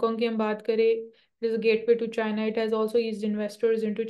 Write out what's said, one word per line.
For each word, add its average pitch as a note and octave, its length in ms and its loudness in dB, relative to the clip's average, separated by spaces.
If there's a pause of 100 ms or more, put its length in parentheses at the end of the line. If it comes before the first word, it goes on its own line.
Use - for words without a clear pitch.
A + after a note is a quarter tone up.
Kong A3+ 160 0
की A#3 80 0
हम A3+ 100 -2
बात G#3+ 300 -2
करें, A3+ 240 4 (500)
it A3+ 60 -2
is A3+ 80 0
a A3 80 -2
gateway A3 380 4
to A#3 60 -2 (100)
China. G#3+ 340 -2
It A3 120 -2
has A3 160 0
also A3 200 2
eased A3 300 -2
investors G#3+ 580 0
into G#3+ 220 -2